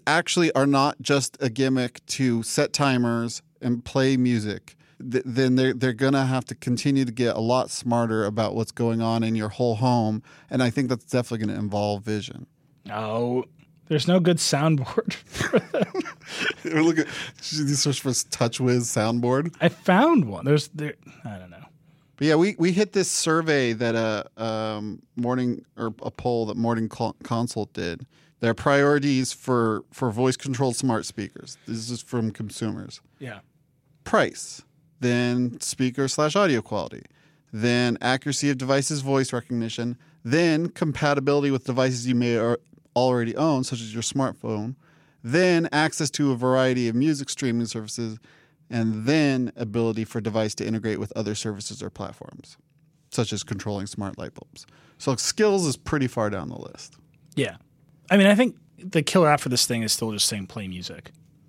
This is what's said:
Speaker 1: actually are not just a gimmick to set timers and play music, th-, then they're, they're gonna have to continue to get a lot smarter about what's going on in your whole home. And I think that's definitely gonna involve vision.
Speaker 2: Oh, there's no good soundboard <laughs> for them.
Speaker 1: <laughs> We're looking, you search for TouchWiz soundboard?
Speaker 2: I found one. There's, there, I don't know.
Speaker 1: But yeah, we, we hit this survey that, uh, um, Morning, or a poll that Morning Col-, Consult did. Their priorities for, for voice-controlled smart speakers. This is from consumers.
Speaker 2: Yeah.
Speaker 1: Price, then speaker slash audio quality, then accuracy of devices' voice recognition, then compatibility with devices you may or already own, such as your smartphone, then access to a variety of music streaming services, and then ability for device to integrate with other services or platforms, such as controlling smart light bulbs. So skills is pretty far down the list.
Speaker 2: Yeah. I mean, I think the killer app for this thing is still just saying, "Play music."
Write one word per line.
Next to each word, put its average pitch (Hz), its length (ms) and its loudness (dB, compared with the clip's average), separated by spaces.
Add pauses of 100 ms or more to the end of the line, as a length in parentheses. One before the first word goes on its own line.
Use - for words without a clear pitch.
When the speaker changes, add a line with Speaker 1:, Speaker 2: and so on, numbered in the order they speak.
Speaker 1:
actually 165 460 4
are 135 140 4
not 139 360 2
just 139 380 0
a 135 100 2
gimmick 131 560 0
to 117 380 0
set - 280 0
timers 120 680 0 (180)
and 120 240 -2
play 135 320 2
music, 117 600 0 (240)
th-, 127 260 -2
then 127 300 2
they're, 131 180 4
they're 127 180 0
gonna 135 320 2
have 131 200 0
to - 100 -12
continue 135 500 0
to 120 60 -4
get 117 240 0
a 107 60 -4
lot 123 280 2
smarter 117 580 0
about 104 280 0
what's 110 160 -2
going 113 320 -2
on 113 220 2
in 113 100 0
your 107 140 -2
whole 120 260 0
home. 113 480 2 (280)
And 127 120 0
I 123 80 2
think 127 200 0
that's 120 160 -4
definitely 120 420 -2
gonna 101 100 -4
involve 104 460 -2
vision. 107 420 -6 (460)
Speaker 2:
Oh, 117 520 -2 (440)
there's 151 180 0
no 180 140 6
good 170 180 4
soundboard 151 760 0
<laughs> - 140 -12
for - 320 0
them. - 340 -2 (720)
Speaker 1:
<laughs> - 0 -
We're 160 180 2
looking, 156 220 4 (460)
you 147 240 0
search 135 260 0
for 135 100 -2
TouchWiz 123 720 0
soundboard? 123 800 0
Speaker 2:
I 170 80 6
found 202 580 4
one. 98 180 -8
There's, 143 240 2
there, 151 260 -10 (300)
I 104 140 -12
don't 90 120 -18
know. - 80 -20 (580)
Speaker 1:
But 143 120 0
yeah, 151 80 6
we, 190 220 4
we 170 140 4
hit 208 200 2
this 190 180 2
survey 156 600 2
that, 117 240 0
uh, 110 460 -2
um, 110 600 -6 (140)
Morning, 123 480 -2 (120)
or 117 120 -4 (120)
a - 120 -8
poll 117 340 -2
that 107 100 -6
Morning 113 320 0
Col-, - 360 -6
Consult 117 480 -4
did. 87 340 -8 (340)
Their 113 140 2
priorities 143 800 2
for, 117 600 0
for 127 180 -2
voice-controlled 127 680 0
smart 117 300 0
speakers. - 600 -12
This 113 240 -8
is 120 100 -8
from 113 300 -4
consumers. 101 680 -8 (180)
Speaker 2:
Yeah. 110 220 -14 (640)
Speaker 1:
Price, - 580 0 (380)
then 123 600 0
speaker 131 480 -2
slash 151 280 0
audio 165 260 2
quality, - 400 -8 (500)
then 120 480 2
accuracy 131 500 0
of 131 80 0
devices' 135 420 0
voice 135 320 0
recognition, 120 640 -4 (280)
then 160 440 2
compatibility 143 800 0
with 131 140 0
devices 127 420 0
you 127 80 2
may 120 240 2
or 113 200 2 (360)
already 120 420 2
own, 143 280 2
such 117 160 -6
as 110 120 -12
your 113 100 -4
smartphone, 117 760 -4 (460)
then 170 500 2
access 151 380 0
to 143 220 2
a 123 40 0
variety 127 500 2
of 113 80 0
music 139 360 0
streaming 117 360 -2
services, 110 520 -8 (520)
and 110 360 -2
then 139 500 2
ability 113 480 -2
for 113 160 -6
device 107 340 -2
to - 120 -6
integrate 110 320 -2
with 104 180 -8
other 107 180 -4
services 104 480 -8
or 98 80 -10
platforms, - 640 -16 (540)
such 113 220 -2
as 104 100 -6
controlling 101 440 -6
smart 101 320 -10
light - 160 -12
bulbs. - 320 -20 (320)
So 135 180 -2
skills 196 500 2
is 131 100 0
pretty 139 300 -2
far 110 240 -2
down 87 200 -6
the 80 80 -12
list. - 380 -18 (380)
Speaker 2:
Yeah. 117 220 -4 (540)
I 190 60 6
mean, 196 100 8
I 202 80 8
think 240 220 2 (220)
the 170 240 -2
killer 170 260 4
app 147 120 4
for - 80 -4
this 123 180 0
thing 117 160 0
is 110 100 0
still 113 200 -4
just 104 140 0
saying, 101 200 -4
"Play 98 220 -10
music." 90 420 -12 (380)